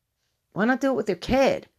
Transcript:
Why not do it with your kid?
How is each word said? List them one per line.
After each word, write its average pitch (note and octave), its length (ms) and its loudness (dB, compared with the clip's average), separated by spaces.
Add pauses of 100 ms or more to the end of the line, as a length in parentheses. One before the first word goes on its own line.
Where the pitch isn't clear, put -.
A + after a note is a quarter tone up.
(540)
Why F3 100 -4
not B3+ 160 0
do C4+ 120 0
it B3 40 -2
with - 140 -2
your F3+ 80 -2
kid? A#3 500 0 (120)